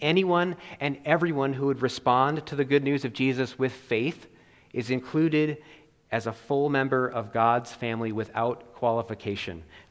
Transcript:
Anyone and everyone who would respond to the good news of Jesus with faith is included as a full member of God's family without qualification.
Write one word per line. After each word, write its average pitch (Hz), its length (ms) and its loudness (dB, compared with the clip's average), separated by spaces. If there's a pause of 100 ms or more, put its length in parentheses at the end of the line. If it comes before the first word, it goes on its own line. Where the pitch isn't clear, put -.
Anyone 175 540 2 (240)
and 139 240 -2
everyone 151 500 2
who 139 140 -2
would 127 140 0
respond 131 640 2
to 151 80 -10
the 139 100 0
good 139 180 4
news 139 200 0
of 120 100 -4
Jesus 131 460 0
with 131 140 0
faith 123 540 -2 (460)
is 117 160 -4
included 151 720 0 (480)
as 110 160 -2
a 113 80 -4
full 143 360 0
member 135 380 2
of 117 260 -6
God's 120 400 2
family 113 380 -4
without 110 600 -4
qualification. 110 920 -4 (280)